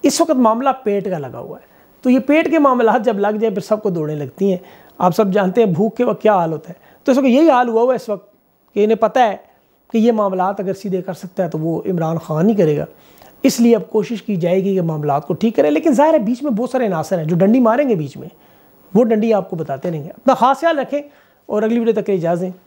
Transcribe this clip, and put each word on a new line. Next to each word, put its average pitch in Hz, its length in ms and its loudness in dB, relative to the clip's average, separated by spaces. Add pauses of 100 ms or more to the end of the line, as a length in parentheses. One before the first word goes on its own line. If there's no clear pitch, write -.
इस 277 180 0
वक्त 330 120 2
मामला 247 380 2 (120)
पेट 202 260 -2
का 180 80 -4
लगा 123 220 -12
हुआ 135 180 -14
है, - 60 -20 (400)
तो 254 60 0
ये 254 120 4
पेट 302 260 2
के 311 120 2
मामलात 247 420 2
जब 202 180 -2
लग 214 180 -2
जाए 220 140 -2
फिर 196 120 -6
सबको 214 280 -4
दौड़ने 156 240 -6
लगती 147 360 -4
हैं। 180 100 -4 (380)
आप 180 140 2
सब 202 180 0
जानते 190 300 0
हैं 202 120 2
भूख 208 240 -2
के 247 60 0
वक्त 220 180 -2
क्या 214 120 4
हाल 170 180 0
होता 156 180 -10
है। 170 60 -18 (320)
तो 277 40 2
इस 240 60 4
वक्त 277 100 2
यही 285 220 4
हाल 247 200 4
हुआ 226 120 0
हुआ 254 100 2
है 247 40 0
इस - 140 -10
वक्त 196 200 -8 (460)
कि 208 80 2
इन्हें 214 160 2
पता 226 240 2
है 208 200 -2 (500)
कि 226 60 2
ये 233 140 4
मामलात 196 460 -2
अगर 185 160 -4
सीधे 190 260 -6
कर 185 140 -10
सकता 180 280 -6
है 165 60 -2
तो 160 80 -6
वो 160 300 -4
इमरान 165 320 -2
खान 165 300 0
ही 220 60 2
करेगा। 151 300 2 (580)
इसलिए 233 320 4
अब 185 160 -4
कोशिश 214 300 -2
की 202 160 -4
जाएगी 190 360 0
कि 185 100 0
मामलात 151 420 -2
को 185 100 -4
ठीक 220 200 0
करें, 294 160 4
लेकिन 311 220 2
जाहिर 302 220 4
है 254 80 2
बीच 240 200 -4
में 277 120 -2
बहुत 247 160 -4
सारे 254 140 -2
अनासर 170 340 -2
हैं 156 80 -6
जो 175 80 0
डंडी 202 260 4
मारेंगे 240 340 2
बीच 147 220 -8
में, - 120 -16 (640)
वो 220 100 6
डंडी 226 300 0
आपको 190 220 -2
बताते 151 340 -8
रहेंगे। 156 200 -8
अपना - 260 0
खास 269 240 2
ख्याल 320 200 0
रखें 285 220 -6 (480)
और 214 140 -2
अगली 226 160 0
वीडियो 226 160 0
तक 202 100 -4
के 208 60 -4
लिए 190 80 0
इजाज़त 170 220 -2
दें। 185 120 -8 (140)